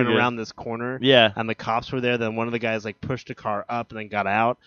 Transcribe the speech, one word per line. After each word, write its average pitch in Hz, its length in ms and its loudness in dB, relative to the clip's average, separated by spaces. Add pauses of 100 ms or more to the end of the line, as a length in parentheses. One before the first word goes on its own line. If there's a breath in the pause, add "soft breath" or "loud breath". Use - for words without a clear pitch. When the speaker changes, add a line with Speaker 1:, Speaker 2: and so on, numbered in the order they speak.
Speaker 1:
went 113 60 2
Speaker 2:
good. 110 80 4
Speaker 1:
around 120 180 2
this 110 160 -8
corner 120 500 -8
Speaker 2:
Yeah. 120 340 6
Speaker 1:
and 113 140 -2
the 110 60 -2
cops 117 380 -2
were 131 80 -2
there, 123 160 2
then 113 180 -2
one 113 120 0
of 120 60 -4
the 120 60 -2
guys, 113 260 -2
like, 107 160 -8
pushed - 280 -6
a 127 60 -12
car 104 340 -4
up 120 220 -6
and 110 80 -10
then 107 100 -12
got 101 180 0
out. 113 400 2